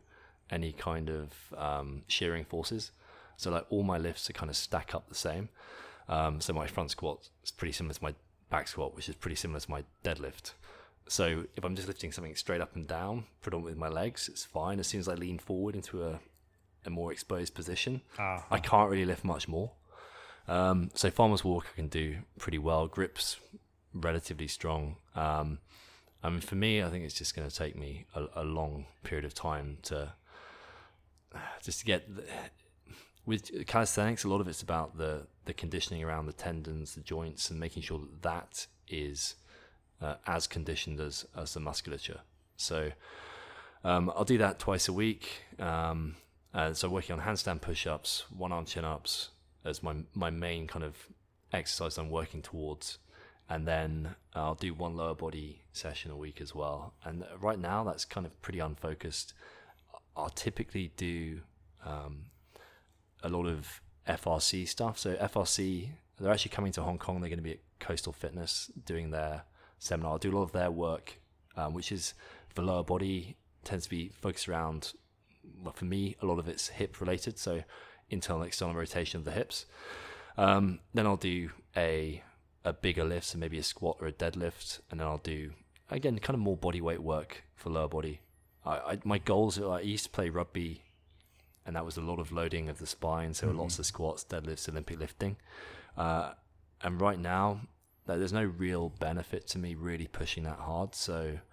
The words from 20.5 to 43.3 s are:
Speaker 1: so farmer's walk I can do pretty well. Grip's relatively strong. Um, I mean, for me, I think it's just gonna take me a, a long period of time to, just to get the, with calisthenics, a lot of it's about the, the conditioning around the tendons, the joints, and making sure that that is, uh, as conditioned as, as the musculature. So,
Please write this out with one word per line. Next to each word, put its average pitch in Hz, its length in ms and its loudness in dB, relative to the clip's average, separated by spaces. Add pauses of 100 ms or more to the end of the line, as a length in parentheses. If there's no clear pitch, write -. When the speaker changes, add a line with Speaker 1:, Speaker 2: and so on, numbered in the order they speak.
Speaker 1:
so 92 160 4
farmer's 107 340 8
walk 87 280 2
I - 40 -16
can 78 120 0
do 78 300 0 (200)
pretty 80 200 0
well. 80 280 6
Grip's - 520 0 (540)
relatively 82 560 0
strong. 78 480 0 (200)
Um, 76 420 2 (640)
I 82 80 2
mean, 85 100 2
for - 160 -4
me, 107 260 6
I 87 80 2
think 87 140 -2
it's 73 100 -6
just - 220 -2
gonna 73 140 -2
take 76 260 -2
me 71 380 -6
a, 76 120 -2 (100)
a 80 80 0
long 76 420 0 (180)
period 76 200 -2
of 73 100 -8
time 73 480 -2
to, 73 300 -4 (1500)
just - 180 -4
to - 40 -8
get 98 320 2
the, - 80 -8 (1000)
with - 400 0
calisthenics, 110 580 4
a 101 40 2
lot 98 120 6
of 90 80 0
it's 80 140 -6
about 80 360 0
the, 76 280 -2 (180)
the - 80 -4
conditioning 82 500 -2
around 80 240 -2
the 76 60 -4
tendons, 78 640 -4
the 80 60 -10
joints, 80 500 -4
and 80 100 -4
making 82 220 -4
sure - 160 -4
that 76 240 -10
that - 440 -2 (220)
is, 73 480 -2 (640)
uh, 76 140 -2 (120)
as 85 200 2
conditioned 78 540 -4
as, 73 260 -4 (100)
as 80 180 -6
the 80 60 -4
musculature. 73 600 -6 (360)
So, 78 340 0 (920)